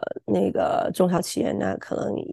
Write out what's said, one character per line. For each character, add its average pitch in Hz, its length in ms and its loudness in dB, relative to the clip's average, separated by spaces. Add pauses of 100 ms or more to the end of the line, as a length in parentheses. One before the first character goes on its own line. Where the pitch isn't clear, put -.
(260)
那 - 260 2
个 - 420 2
中 185 160 4
小 170 120 2
企 - 180 -4
业 - 140 0
那 95 240 -2
可 - 180 -8
能 - 180 -2 (200)